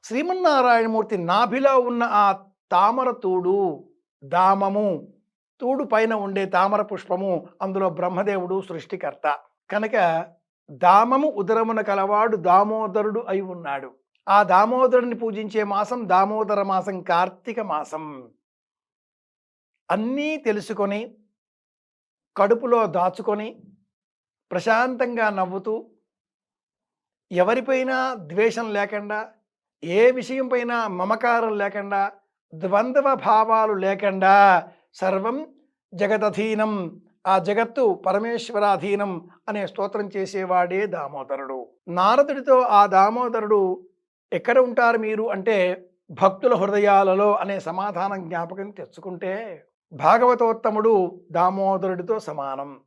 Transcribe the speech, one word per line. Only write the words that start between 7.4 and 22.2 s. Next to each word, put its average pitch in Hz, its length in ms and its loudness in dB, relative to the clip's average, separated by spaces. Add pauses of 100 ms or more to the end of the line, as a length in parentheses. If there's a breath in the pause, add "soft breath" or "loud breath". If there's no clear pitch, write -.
అందులో 190 280 -2
బ్రహ్మదేవుడు 180 720 -4
సృష్టికర్త 156 760 -6 (300)
కనుక, 190 560 0 (460)
దామము 226 580 4
ఉదరమున 220 520 -2
కలవాడు 208 560 0
దామోదరుడు 208 920 2
అయి 190 140 -2
ఉన్నాడు. 143 520 -10 (360)
ఆ 208 140 6
దామోదరుని 240 720 2
పూజించే 214 480 -4
మాసం 208 460 -4
దామోదర 202 520 2
మాసం, 190 400 -4
కార్తీక 185 580 -2
మాసం. 151 720 -8 (1600)
అన్నీ 269 460 -4
తెలుసుకొని, 208 800 -6 (1200)